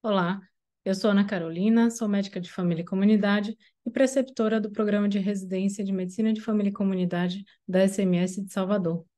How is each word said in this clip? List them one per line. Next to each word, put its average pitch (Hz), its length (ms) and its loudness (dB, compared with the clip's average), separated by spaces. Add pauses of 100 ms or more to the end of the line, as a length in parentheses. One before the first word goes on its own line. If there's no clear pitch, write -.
Olá, 196 380 0 (420)
eu 190 120 -2
sou 208 160 2
Ana 202 160 4
Carolina, 202 640 0
sou 226 180 -6
médica 202 320 -2
de 175 100 -10
família 170 300 -2
e 170 60 -6
comunidade 202 680 2 (300)
e 240 60 -6
preceptora 247 680 0
do 208 120 -4
Programa 208 360 0
de 202 120 0
Residência 196 680 -2
de 196 80 -4
Medicina 190 400 -2
de 214 80 -2
Família 208 300 0
e - 20 -10
Comunidade 180 720 -2 (240)
da 190 120 2
S 196 200 4
M 185 160 2
S 185 260 -2
de 196 80 -10
Salvador. 185 540 -2 (140)